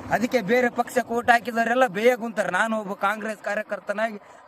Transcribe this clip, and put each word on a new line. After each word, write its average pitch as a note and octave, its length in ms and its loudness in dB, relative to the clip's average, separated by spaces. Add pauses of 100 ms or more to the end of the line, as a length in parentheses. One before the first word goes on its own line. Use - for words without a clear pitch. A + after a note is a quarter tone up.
(160)
ಅದಕ್ಕೆ A#3+ 260 0
ಬೇರೆ A#3+ 280 2
ಪಕ್ಷಕ್ಕೆ A#3+ 440 -2
ಓಟ್ A#3+ 160 0
ಹಾಕಿದವರೆಲ್ಲ A#3 580 2
ಬೇಯ A3 280 2
ಕುಂತಾರ. G#3 340 -4
ನಾನು A3 320 0
ಒಬ್ಬ G3 120 -6
ಕಾಂಗ್ರೆಸ್ G#3 460 -2
ಕಾರ್ಯಕರ್ತನಾಗಿ G#3 760 -4 (300)